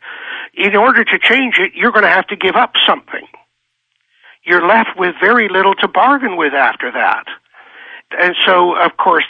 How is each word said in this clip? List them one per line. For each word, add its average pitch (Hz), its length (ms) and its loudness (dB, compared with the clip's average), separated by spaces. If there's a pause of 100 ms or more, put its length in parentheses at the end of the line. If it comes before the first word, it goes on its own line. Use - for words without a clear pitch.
(540)
in 196 220 0
order 226 300 4
to 185 120 0
change 247 400 0
it, 180 160 -2
you're 214 200 -2
gonna 208 160 4
have 180 180 0
to 208 80 -10
give 190 200 -2
up 240 180 0 (120)
something." - 400 -4 (1200)
You're 170 240 0
left 220 300 0
with 180 220 -2
very 220 300 2
little 190 260 2
to 202 120 -2
bargain 240 480 0
with 151 180 -2
after 123 380 -2
that. 113 340 -2 (840)
And 175 240 -2 (100)
so, 180 300 2
of 170 220 -2
course, 175 320 2